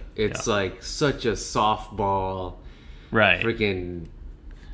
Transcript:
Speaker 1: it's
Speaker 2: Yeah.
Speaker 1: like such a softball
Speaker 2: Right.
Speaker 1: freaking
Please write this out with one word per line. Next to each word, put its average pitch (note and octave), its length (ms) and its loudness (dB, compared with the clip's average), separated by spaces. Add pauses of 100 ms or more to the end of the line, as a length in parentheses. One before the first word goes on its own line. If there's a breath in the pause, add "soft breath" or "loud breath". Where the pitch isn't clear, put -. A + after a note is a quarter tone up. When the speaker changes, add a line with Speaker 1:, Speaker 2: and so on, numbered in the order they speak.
(180)
Speaker 1:
it's G#2+ 300 0
Speaker 2:
Yeah. A2+ 60 4
Speaker 1:
like F#2+ 300 -2
such - 420 0
a A2+ 60 2
softball G2 1200 0 (560 soft breath)
Speaker 2:
Right. F#2+ 300 6
Speaker 1:
freaking F#2+ 680 0 (680 soft breath)